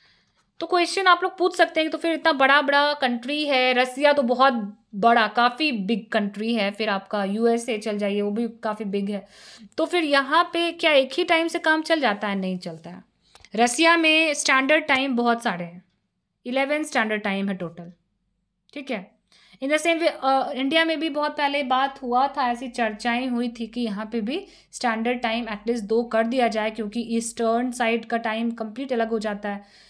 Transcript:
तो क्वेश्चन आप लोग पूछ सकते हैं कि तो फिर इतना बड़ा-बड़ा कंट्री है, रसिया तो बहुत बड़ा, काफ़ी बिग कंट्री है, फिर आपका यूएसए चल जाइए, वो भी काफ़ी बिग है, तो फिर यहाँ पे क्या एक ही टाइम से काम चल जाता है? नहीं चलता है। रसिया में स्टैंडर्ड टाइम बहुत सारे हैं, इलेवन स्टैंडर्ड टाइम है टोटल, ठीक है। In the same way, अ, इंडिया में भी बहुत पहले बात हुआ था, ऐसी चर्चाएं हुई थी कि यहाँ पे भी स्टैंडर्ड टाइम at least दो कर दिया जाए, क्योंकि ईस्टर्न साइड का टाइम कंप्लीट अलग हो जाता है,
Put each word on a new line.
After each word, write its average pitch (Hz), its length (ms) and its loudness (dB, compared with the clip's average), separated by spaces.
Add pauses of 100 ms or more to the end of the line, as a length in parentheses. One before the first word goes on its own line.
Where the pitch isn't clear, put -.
(600)
तो 330 80 -6
क्वेश्चन 359 400 0
आप 349 160 6
लोग 381 140 -4
पूछ 359 180 0
सकते 339 240 2
हैं 320 100 0
कि - 20 -6
तो 311 60 -4
फिर 330 160 0
इतना 320 200 2
बड़ा-बड़ा 285 600 4
कंट्री 269 520 -2
है, 254 280 2
रसिया 254 400 2
तो 285 100 4
बहुत 247 300 4 (420)
बड़ा, 226 320 4
काफ़ी 240 440 2
बिग 208 400 -2
कंट्री 208 420 -2
है, 202 180 0
फिर 214 180 -4
आपका 196 340 -2
यूएसए 233 540 0
चल 208 200 -4
जाइए, 202 240 0
वो 208 100 -2
भी 233 160 -2 (160)
काफ़ी 214 220 -6
बिग 202 240 -2
है, 202 160 -6 (520)
तो 311 80 2
फिर 339 180 0
यहाँ 285 400 4 (100)
पे 339 180 0
क्या 330 200 0
एक 269 220 4
ही 349 100 0
टाइम 339 240 2
से 330 120 -4
काम 311 220 2
चल 320 180 0
जाता 214 280 0
है? 202 80 -2
नहीं 185 220 -4
चलता 165 320 -12
है। 180 140 -18 (520)
रसिया 240 420 4
में 320 360 4
स्टैंडर्ड 294 520 2
टाइम 269 300 0
बहुत 233 280 0
सारे 180 220 -4
हैं, 175 180 -16 (640)
इलेवन 269 380 -2
स्टैंडर्ड 220 380 -2
टाइम 196 280 -4
है 196 60 -4
टोटल, 175 360 -12 (800)
ठीक 277 180 -10
है। 190 260 -8 (460)
In 277 60 -4
the - 100 2
same 330 200 0
way, 330 100 2 (140)
अ, 262 280 2
इंडिया 269 340 2
में 320 140 0
भी 320 100 -2
बहुत 294 280 -4
पहले 285 260 0
बात 262 380 0
हुआ 254 260 2
था, 277 220 -2
ऐसी 240 180 -6
चर्चाएं 240 600 -2
हुई 247 220 -2
थी 233 180 -8
कि 240 140 -8
यहाँ 214 240 -4
पे 226 160 -4
भी 277 240 -4 (260)
स्टैंडर्ड 240 500 -2
टाइम 226 240 -2
at 208 220 -8
least 233 160 -2
दो 220 200 2
कर 226 240 0
दिया 240 200 2
जाए, 214 240 -2
क्योंकि 220 300 -6 (160)
ईस्टर्न 233 540 0
साइड 233 340 -2
का 233 120 -2
टाइम 226 340 -4
कंप्लीट 233 420 -8
अलग 226 160 0
हो 226 100 -2
जाता 208 300 -6
है, 202 140 -8 (260)